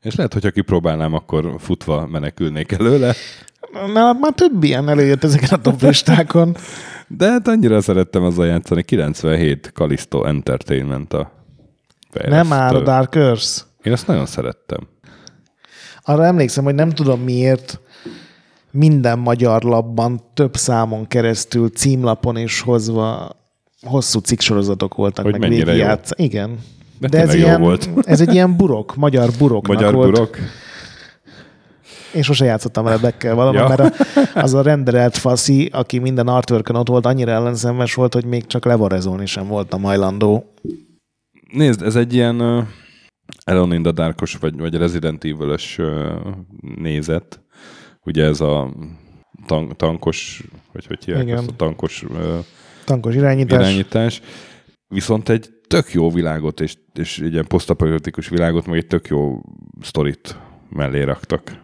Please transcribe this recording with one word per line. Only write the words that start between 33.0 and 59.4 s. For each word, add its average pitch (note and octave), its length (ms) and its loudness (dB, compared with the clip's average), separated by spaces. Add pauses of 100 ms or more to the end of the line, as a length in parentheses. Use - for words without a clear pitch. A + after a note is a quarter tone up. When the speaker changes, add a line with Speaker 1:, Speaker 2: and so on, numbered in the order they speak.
Speaker 2:
kell A2+ 180 -2
vallanom, A#2+ 280 4
Speaker 1:
Ja. B2+ 60 4
Speaker 2:
mert C3 120 4
a, C#4 240 4 (360)
az C3+ 140 2
a C#3 80 4
renderelt B2 540 2
faszi, C3+ 560 2
aki B2+ 260 -4
minden B2+ 300 0
artworkön B2 480 0
ott A#2+ 120 0
volt, B2 180 2
annyira B2+ 240 0
ellenszenves A#2+ 640 -2
volt, B2+ 200 0
hogy B2 100 0
még A#2+ 220 -6
csak A#2+ 180 -4
levarezolni F#2+ 600 0
sem F#2+ 200 -8
voltam G2 360 -4
hajlandó. G2 720 0 (1000)
Speaker 1:
Nézd, B2 300 2
ez A2 140 0
egy A#2+ 180 0
ilyen, A#2+ 260 2
ö, A#2+ 200 0 (840)
Alone F2+ 300 2
in E2 80 -2
the E2 100 0
Dark-os E2 440 -4
vagy, D#2 220 -6
vagy E2 160 -6
Resident E2 500 -4
Evil-ös, D2+ 540 -6
ö, D#2 340 -4 (640)
nézet. D#2+ 640 -6 (640)
Ugye D#2 200 0
ez D2+ 160 0
a D2 340 -2 (720)
tan-, D#2 300 -4
tankos, - 680 -4 (280)
vagy - 140 -18
hogy - 180 -14
hívják F#2 180 -4
Speaker 2:
Igen. A#2+ 160 -4
Speaker 1:
ezt A#2+ 100 -8
a A#2+ 80 -14
tankos, - 480 -6 (100)
ö, E2 240 -6 (460)
Speaker 2:
Tankos A#2 300 -2
irányítás. C3+ 460 2
Speaker 1:
irányítás. G2 600 0 (680)
Viszont G#2+ 400 -4
egy A2+ 220 0 (180)
tök E3+ 240 0
jó E2 180 2
világot, D#2 500 -4
és, D#2 140 -6 (200)
és - 240 -8
egy E2 140 -4
ilyen D#2+ 140 -2
posztapokaliptikus D#2+ 840 -2
világot, E2+ 380 0
meg F2 120 -4
egy D#2+ 80 -4
tök F2 200 -4
jó C#2+ 340 -2 (400)